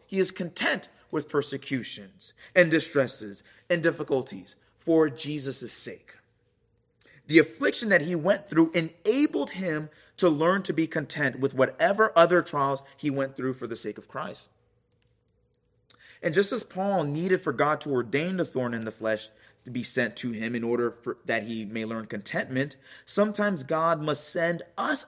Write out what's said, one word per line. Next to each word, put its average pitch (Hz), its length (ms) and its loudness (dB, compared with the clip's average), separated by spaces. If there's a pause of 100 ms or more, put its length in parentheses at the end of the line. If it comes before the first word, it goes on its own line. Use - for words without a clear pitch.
He 196 120 -6
is 185 120 2
content 196 600 -4 (200)
with 151 200 -4
persecutions 127 1040 -6 (200)
and 175 160 8
distresses 123 720 0 (280)
and 170 120 0
difficulties 135 760 -2 (200)
for 160 320 4
Jesus' 135 640 -6
sake. - 440 -8 (1080)
The 156 120 8
affliction - 520 2
that 170 120 6
he 175 120 -2
went 190 340 2
through 160 240 4
enabled 254 800 0
him 156 380 -4 (280)
to 185 120 6
learn 170 360 2
to - 80 -2
be 156 140 0
content 139 520 -4
with 131 160 0
whatever 185 600 4
other 170 280 8
trials 139 400 -2 (140)
he 147 120 -4
went 135 280 -2
through 131 180 -4
for 127 120 -10
the 110 100 -8
sake 107 220 -8
of - 100 -18
Christ. - 420 -12 (1700)
And 170 120 0
just 202 180 2
as 226 120 -2
Paul 190 400 -2
needed 165 360 0
for 147 120 -2
God 147 300 0
to 147 100 -4
ordain 139 440 -2
the 170 80 0
thorn 120 300 -4
in 113 100 -6
the 110 60 -8
flesh 110 400 -4 (340)
to 127 60 -14
be 120 120 -4
sent 117 340 -2
to 120 160 -6
him 113 220 -4
in 113 100 -2
order 120 260 0
for, - 340 -10
that 113 200 -2
he 113 200 -6
may 110 200 -6
learn 113 220 -8
contentment, 131 680 -4 (300)
sometimes 208 560 0
God 160 400 0
must 151 260 -2
send 170 340 -2 (140)
us 262 320 -4